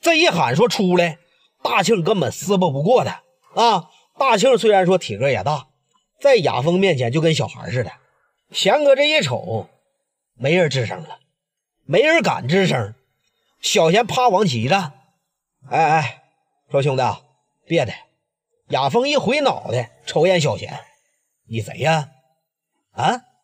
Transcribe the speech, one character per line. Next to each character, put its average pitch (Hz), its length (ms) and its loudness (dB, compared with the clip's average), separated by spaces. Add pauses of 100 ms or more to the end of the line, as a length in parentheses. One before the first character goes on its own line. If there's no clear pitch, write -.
这 330 140 2
一 320 140 4
喊 143 260 0
说 208 140 2
出 180 280 0
来， 175 220 0 (420)
大 233 220 -2
庆 180 220 0
根 196 160 0
本 123 100 -2
撕 - 260 -4
巴 180 140 0
不 139 140 -4
过 208 200 2
他 - 180 -10 (320)
啊！ 208 360 0 (260)
大 254 200 2
庆 240 200 4
虽 214 140 2
然 190 160 4
说 185 100 2
体 113 200 -6
格 127 120 -2
也 110 140 -2
大， 143 240 -4 (540)
在 277 160 4
雅 127 260 0
峰 170 160 2
面 190 180 2
前 123 140 -2
就 147 100 0
跟 160 140 2
小 117 140 -2
孩 - 220 -14
似 123 120 -2
的。 - 80 -6 (600)
贤 294 340 2
哥 277 100 6
这 277 140 2
一 302 140 2
瞅， 113 440 -6 (680)
没 135 200 -2
人 175 140 2
吱 127 160 -2
声 98 180 -10
了， - 180 -20 (680)
没 175 160 2
人 320 180 4
敢 143 260 -4
吱 180 200 0
声。 113 280 -4 (680)
小 165 280 2
贤 214 160 2
啪 247 220 0
往 202 180 2
起 120 160 -4
一 120 60 -4
站 180 240 -2 (760)
，“哎， 139 120 0
哎， 151 400 0 (480)
说 139 120 0
兄 139 120 0
弟 131 80 -2
啊， 110 200 -4 (440)
别 160 200 0
的。” 104 80 -10 (720)
雅 139 220 -2
峰 240 180 0
一 294 80 0
回 269 240 0
脑 214 320 -2
袋， 120 200 -6 (120)
瞅 151 220 0
眼 185 120 2
小 135 200 -2
贤 90 220 -14 (680)
，“你 113 140 -8
谁 - 160 -14
呀？” 151 320 -2 (840)
啊？ 208 300 -2 (220)